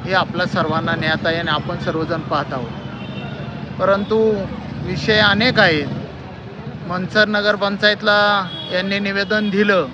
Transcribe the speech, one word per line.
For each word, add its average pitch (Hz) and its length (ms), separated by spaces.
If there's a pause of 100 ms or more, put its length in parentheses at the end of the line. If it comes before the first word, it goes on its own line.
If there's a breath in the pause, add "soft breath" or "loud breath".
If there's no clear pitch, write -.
हे 180 100
आपल्या 175 320
सर्वांना 160 480
ज्ञात 160 320
आहे 165 100
आणि 170 140
आपण 160 280
सर्वजण 160 420
पाहत 147 320
आहोत. - 1300
परंतु 196 400 (680)
विषय 214 340
अनेक 214 420
आहेत. 156 260 (1000)
मंचर 185 400
नगरपंचायतला 208 880 (540)
यांनी 196 260
निवेदन 202 520
दिलं 196 440